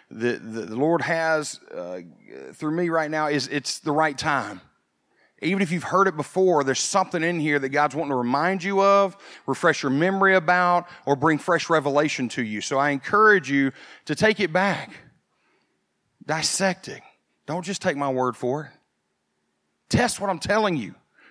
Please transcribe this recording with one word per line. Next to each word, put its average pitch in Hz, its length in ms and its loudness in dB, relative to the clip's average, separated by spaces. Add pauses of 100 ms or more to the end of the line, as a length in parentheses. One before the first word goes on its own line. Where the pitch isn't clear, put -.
(100)
that, 113 440 -4
that 104 160 -8
the 110 60 -8
Lord 156 260 0
has, 160 580 -2 (100)
uh, 90 280 -10 (560)
through 151 160 -6
me 170 180 0
right 160 220 0
now 156 160 -2
is, 147 220 -2
it's - 320 -6
the 156 120 -4
right 151 240 0
time. 123 460 -4 (800)
Even 190 180 0
if 175 100 0
you've 175 120 -4
heard 190 260 2
it 165 80 -4
before, 160 480 2
there's 131 160 0
something 185 420 0
in 170 160 -2
here 147 200 0
that 139 100 -4
God's 143 260 0
wanting 143 180 -4
to 131 40 0
remind 147 480 0
you 196 160 0
of, 196 340 4 (300)
refresh 147 380 0
your 143 80 0
memory 190 440 4
about, 175 520 2 (180)
or 139 100 2
bring 147 220 2
fresh 165 320 0
revelation 143 600 2
to 131 120 -4
you. 107 200 -4
So 135 160 -2
I 143 100 2
encourage 190 640 4
you 139 200 2 (360)
to 151 80 -4
take 214 260 2
it 180 100 0
back. 180 440 -2 (1300)
Dissect 160 640 -2
it. - 140 -16 (420)
Don't 175 220 -6
just 196 160 -8
take 160 160 0
my 143 100 -2
word 127 260 0
for 135 300 -4
it. - 60 -20 (1200)
Test - 320 0
what 202 80 -4
I'm 175 80 -4
telling 208 400 0
you. 101 160 -8 (360)